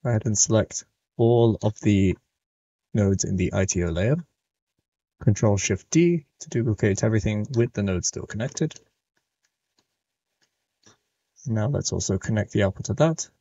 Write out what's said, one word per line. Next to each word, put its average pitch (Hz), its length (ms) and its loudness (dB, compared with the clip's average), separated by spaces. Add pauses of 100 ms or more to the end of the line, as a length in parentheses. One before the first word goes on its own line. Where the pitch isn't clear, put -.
go 123 80 -2
ahead 110 160 0
and 107 100 0
select - 480 0 (320)
all 117 460 4
of 107 180 -2
the 98 360 2 (800)
nodes 98 300 2
in 98 120 -4
the 87 180 -2
I 98 100 0
T 90 200 -2
O 85 40 -2
layer. 95 280 0 (1040)
Control 104 340 2
Shift - 340 -4
D 170 360 2 (140)
to - 80 -18
duplicate 110 540 0
everything 107 440 0 (100)
with 117 160 0
the 104 100 -4
node 92 220 -2
still - 220 -8
connected. - 480 -6 (2750)
And 113 100 -4
now 110 140 0
let's - 240 -4
also 95 260 -2
connect 107 340 -4
the 104 120 2
output - 260 -4
of 113 60 -2
that 160 320 0 (120)